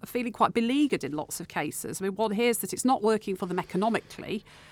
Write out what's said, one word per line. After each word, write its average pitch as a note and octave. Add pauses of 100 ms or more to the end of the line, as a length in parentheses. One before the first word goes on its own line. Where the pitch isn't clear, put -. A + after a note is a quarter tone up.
are -
feeling A#3+
quite A3+
beleaguered A#3
in C3+
lots -
of E3
cases. -
I -
mean, F#3+
one A3
hears A#3
that -
it's -
not B3+
working G#3
for G3+
them F3+
economically, G3+ (280)